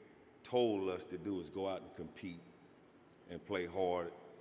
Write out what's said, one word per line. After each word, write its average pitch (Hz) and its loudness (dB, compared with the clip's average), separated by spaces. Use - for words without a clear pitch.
told 110 6
us 92 0
to 92 -6
do 92 -2
is 80 -6
go 95 -2
out 92 -2
and - -16
compete 85 -8
and 85 -8
play 92 0
hard 87 2